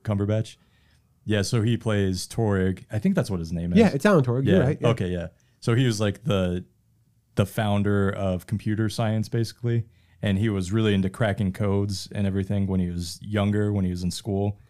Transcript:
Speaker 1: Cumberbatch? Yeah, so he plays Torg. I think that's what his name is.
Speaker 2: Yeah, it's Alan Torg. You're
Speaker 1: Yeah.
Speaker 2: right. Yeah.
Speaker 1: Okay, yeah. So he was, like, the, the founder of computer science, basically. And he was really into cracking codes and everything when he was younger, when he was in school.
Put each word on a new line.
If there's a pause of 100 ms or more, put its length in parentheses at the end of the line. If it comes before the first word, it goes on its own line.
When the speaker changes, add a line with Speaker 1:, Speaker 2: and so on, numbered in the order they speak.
Speaker 1:
Cumberbatch? (720)
Yeah,
so
he
plays
Torg.
I
think
that's
what
his
name
is.
Speaker 2:
Yeah,
it's
Alan
Torg.
You're
Speaker 1:
Yeah.
Speaker 2:
right.
Yeah.
Speaker 1:
Okay,
yeah. (340)
So
he
was,
like,
the, (720)
the
founder
of
computer
science,
basically. (360)
And
he
was
really
into
cracking
codes
and
everything
when
he
was
younger,
when
he
was
in
school. (100)